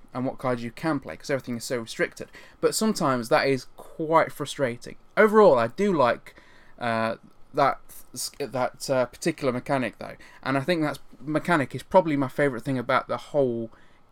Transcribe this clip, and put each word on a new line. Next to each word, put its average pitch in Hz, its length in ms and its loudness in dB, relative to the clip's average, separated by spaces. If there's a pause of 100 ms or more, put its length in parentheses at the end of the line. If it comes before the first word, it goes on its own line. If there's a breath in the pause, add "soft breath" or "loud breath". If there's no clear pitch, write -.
(140)
and 127 100 -4
what - 140 -6
cards 127 240 -4
you 117 80 -8
can 156 300 -4
play, 80 160 -12
'cause - 120 -14
everything 127 300 -4
is - 60 -10
so 127 160 -4
restricted. - 480 -6 (340 loud breath)
But 160 120 2
sometimes 139 540 0
that 135 180 2
is 135 200 0 (100)
quite 160 560 0
frustrating. 131 640 -6 (220)
Overall, 202 400 8
I 117 80 2
do 196 260 0
like, 120 420 2 (440 soft breath)
uh, 113 380 -2 (360)
that 139 280 2 (340)
s-, - 240 -8
that, 127 500 -4
uh, 131 180 2
particular 147 460 -4
mechanic, 123 460 -4
though, 101 180 -14 (260 loud breath)
and 131 140 -2
I 135 60 0
think 170 200 0
that 139 160 -2 (220)
mechanic 151 540 0
is 127 80 -8
probably 170 340 4
my 135 120 0
favourite 131 360 0
thing 131 140 -2
about 123 300 0
the 120 100 -2
whole 120 520 -2 (420 soft breath)